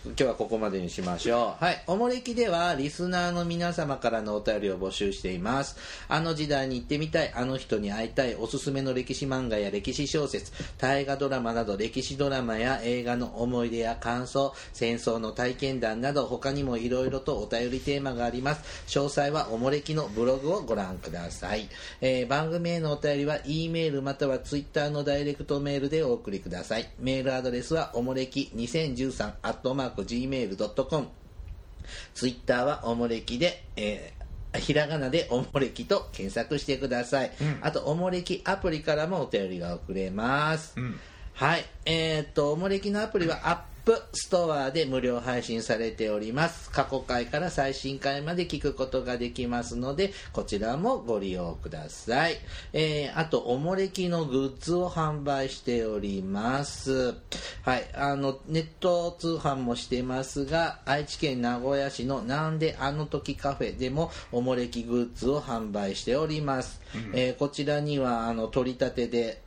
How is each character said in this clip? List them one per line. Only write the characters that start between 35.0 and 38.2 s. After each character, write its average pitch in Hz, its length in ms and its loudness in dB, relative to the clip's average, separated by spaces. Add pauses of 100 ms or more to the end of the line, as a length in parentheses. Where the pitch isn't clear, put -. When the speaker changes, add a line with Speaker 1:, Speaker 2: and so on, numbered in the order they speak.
Speaker 1:
で 165 180 2
お 123 120 2
も - 180 0
れ 131 100 4
き - 160 -8
と - 280 2
検 95 200 -6
索 117 240 0
し 139 80 -4
て 135 120 0
く 131 120 -2
だ 120 160 0
さ 131 200 2
い。 113 140 -2
Speaker 2:
う - 40 0
ん。 147 180 0
Speaker 1:
あ 156 100 2
と、 - 100 -2
お 147 140 0
も 180 140 0
れ 180 140 -2